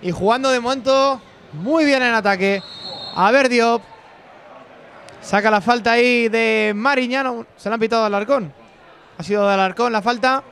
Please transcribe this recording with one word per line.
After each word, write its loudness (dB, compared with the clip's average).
y -4
jugando 0
de 2
momento 0
muy 0
bien 2
en 0
ataque. 0
A 2
ver 4
Diop, 2
saca 0
la 2
falta 0
ahí 2
de 0
Mariñán, -2
se -8
la -2
han -2
pitado 0
a 0
Alarcón. -2
Ha -10
sido 0
de 2
Alarcón 0
la -2
falta. 0